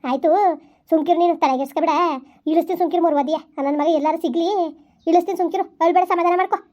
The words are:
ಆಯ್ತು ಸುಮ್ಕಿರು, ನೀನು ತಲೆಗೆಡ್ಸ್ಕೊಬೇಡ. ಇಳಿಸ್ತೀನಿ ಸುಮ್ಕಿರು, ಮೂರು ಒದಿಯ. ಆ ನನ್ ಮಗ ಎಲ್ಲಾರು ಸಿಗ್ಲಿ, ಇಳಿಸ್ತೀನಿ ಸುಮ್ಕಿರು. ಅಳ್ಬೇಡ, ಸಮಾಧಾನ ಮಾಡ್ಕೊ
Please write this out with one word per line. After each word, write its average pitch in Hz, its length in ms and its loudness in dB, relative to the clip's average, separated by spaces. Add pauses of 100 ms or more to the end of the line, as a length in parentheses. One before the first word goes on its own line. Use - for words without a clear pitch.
ಆಯ್ತು 277 220 0 (600)
ಸುಮ್ಕಿರು, 320 320 2
ನೀನು 349 200 2
ತಲೆಗೆಡ್ಸ್ಕೊಬೇಡ. 277 500 -2 (540)
ಇಳಿಸ್ತೀನಿ 320 340 0
ಸುಮ್ಕಿರು, 349 220 0
ಮೂರು 320 180 2
ಒದಿಯ. 294 180 -2 (180)
ಆ 269 60 -6
ನನ್ 285 180 -2
ಮಗ 294 80 0 (100)
ಎಲ್ಲಾರು 311 260 -2
ಸಿಗ್ಲಿ, 330 240 -2 (580)
ಇಳಿಸ್ತೀನಿ 349 340 2
ಸುಮ್ಕಿರು. 370 240 -2 (180)
ಅಳ್ಬೇಡ, 349 300 4
ಸಮಾಧಾನ 349 280 2
ಮಾಡ್ಕೊ 392 180 -2 (140)